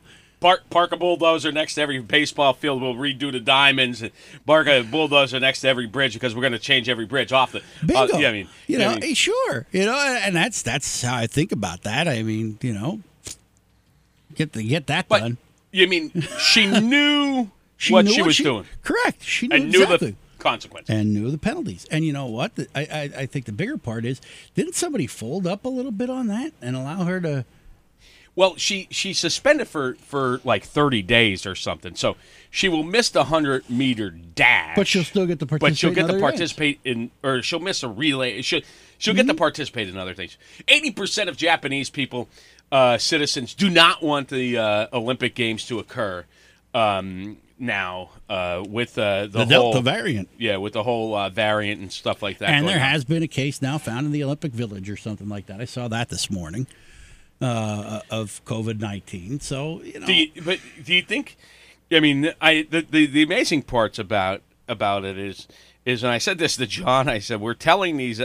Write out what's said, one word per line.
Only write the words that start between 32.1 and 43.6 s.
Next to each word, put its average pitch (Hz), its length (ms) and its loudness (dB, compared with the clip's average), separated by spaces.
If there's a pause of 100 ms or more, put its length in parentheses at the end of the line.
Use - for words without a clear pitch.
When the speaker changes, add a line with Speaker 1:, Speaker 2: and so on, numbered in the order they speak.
Speaker 1:
she - 180 0
will 156 140 0
miss 214 260 0
the 151 160 2
hundred-meter 127 840 0
dash. 85 640 2
Speaker 2:
But 196 120 4
she'll 185 180 2
still 190 200 0
get 170 140 -2
to 151 60 -4
Speaker 1:
But 147 320 2
she'll 170 160 2
Speaker 2:
participate - 20 -4
in - 0 -
Speaker 1:
get 185 60 4
to 180 80 0
Speaker 2:
other 190 80 0
events. 196 200 2
Speaker 1:
participate 151 460 -2
in, 120 280 -4 (120)
or 131 180 0
she'll 165 180 -4
miss 180 240 -4
a 135 40 -6
relay. 127 540 -2
She'll, 160 200 -2 (360)
she'll 208 160 -2
get 196 140 4
to - 60 2
Speaker 2:
Mm-hmm. - 40 -2
Speaker 1:
participate 143 520 -2
in 92 80 -10
other 92 160 -8
things. 87 240 -14 (300)
Eighty 294 240 4
percent 196 380 -4
of 147 80 -8
Japanese 143 520 0
people, 123 380 -8 (460)
uh, 127 240 6
citizens, 147 560 0
do 196 160 2